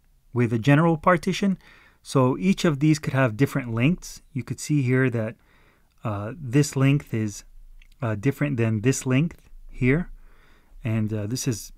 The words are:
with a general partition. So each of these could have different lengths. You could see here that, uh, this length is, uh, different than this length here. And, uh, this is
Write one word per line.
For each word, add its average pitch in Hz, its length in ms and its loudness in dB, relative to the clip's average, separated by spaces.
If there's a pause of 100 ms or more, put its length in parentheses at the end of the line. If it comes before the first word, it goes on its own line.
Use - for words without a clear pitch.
(320)
with 120 200 0
a 120 60 0
general 156 380 4
partition. 185 640 0 (440)
So 135 360 2
each 185 260 2
of 147 160 0
these 156 180 4
could - 140 -6
have 131 240 2
different 127 380 -2
lengths. 131 480 0 (100)
You 123 100 -6
could - 180 -10
see 147 220 0
here 131 280 2
that, 117 260 -4 (680)
uh, 104 340 -6
this 143 380 0
length 139 380 2
is, 107 320 -4 (560)
uh, 110 140 -2
different 139 420 -2
than 113 240 0
this 131 260 0
length 131 440 0 (180)
here. 135 420 0 (720)
And, 110 300 -2
uh, 107 140 -4
this 120 200 -6
is - 320 -6